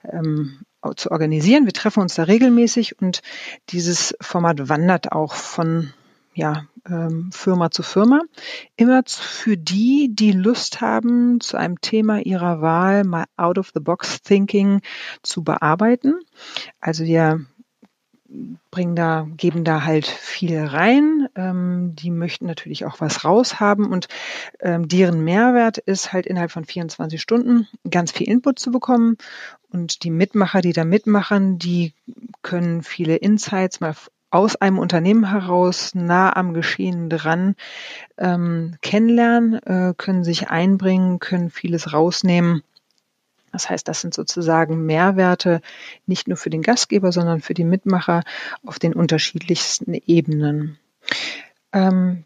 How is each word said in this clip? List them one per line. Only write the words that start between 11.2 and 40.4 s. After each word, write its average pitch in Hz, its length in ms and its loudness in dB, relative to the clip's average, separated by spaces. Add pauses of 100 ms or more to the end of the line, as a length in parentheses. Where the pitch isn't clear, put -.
zu - 180 -6
einem 175 240 -4
Thema 214 380 0
ihrer 175 440 -2
Wahl 185 400 4
mal 170 220 -2 (120)
out 180 220 0
of 185 160 -4
the 160 40 -4
box - 440 -4
thinking 196 580 2 (400)
zu - 220 -8
bearbeiten. 202 720 2 (640)
Also 160 240 -4
wir 160 420 2 (1300)
bringen 175 240 -2
da, 160 400 0
geben 165 300 -2
da 156 180 0
halt 156 240 0
viel - 560 -6
rein. 254 720 4
Ähm, 180 600 -4
die 156 140 -6
möchten 175 380 -4
natürlich 156 380 -8
auch - 160 -12
was 156 220 -4
raushaben 208 600 2
und, 185 220 -2 (540)
ähm, 170 260 -2
deren 175 360 2
Mehrwert 226 540 4
ist - 360 -4
halt 185 120 -2
innerhalb 175 240 -4
von 160 160 -10
vierundzwanzig 160 560 -8
Stunden 240 460 2 (200)
ganz 170 240 0
viel - 160 -4
Input 254 300 2
zu - 140 -6
bekommen. 233 460 2 (520)
Und 175 340 -6
die 170 80 -4
Mitmacher, 190 500 2
die 175 120 0
da 160 120 0
mitmachen, 196 760 2
die 175 340 -2 (480)
können 170 420 -4
viele 165 340 -2
Insights 196 640 0
mal 160 100 -2
f-, - 180 -16 (200)
aus 202 280 2
einem 190 220 2
Unternehmen 185 500 2
heraus, 180 640 0
nah 180 400 2
am 180 200 4
Geschehen 170 560 -4
dran, 165 460 0 (640)
ähm, 170 640 -2
kennenlernen, 233 800 4
äh, 180 340 0
können 185 260 -2
sich 170 260 -2